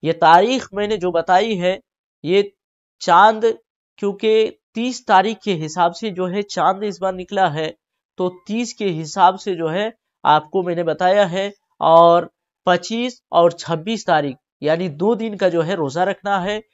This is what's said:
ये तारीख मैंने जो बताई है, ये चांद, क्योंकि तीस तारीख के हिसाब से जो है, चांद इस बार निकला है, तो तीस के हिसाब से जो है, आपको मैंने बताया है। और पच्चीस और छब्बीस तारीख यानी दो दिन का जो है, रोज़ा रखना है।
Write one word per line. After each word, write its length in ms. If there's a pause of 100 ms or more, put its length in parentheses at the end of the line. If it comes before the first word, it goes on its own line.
ये 100
तारीख 600
मैंने 240
जो 140
बताई 440
है, 240 (440)
ये 300 (480)
चांद, 440 (520)
क्योंकि 640 (120)
तीस 340
तारीख 360
के 100
हिसाब 400
से 160
जो 180
है, 140
चांद 420
इस 180
बार 120
निकला 360
है, 260 (420)
तो 120 (180)
तीस 260
के 120
हिसाब 520
से 180
जो 120
है, 260 (320)
आपको 380
मैंने 200
बताया 420
है। 280 (260)
और 500 (360)
पच्चीस 560 (100)
और 200
छब्बीस 540
तारीख 320 (260)
यानी 260
दो 260
दिन 220
का 120
जो 120
है, 140
रोज़ा 280
रखना 360
है। 220 (120)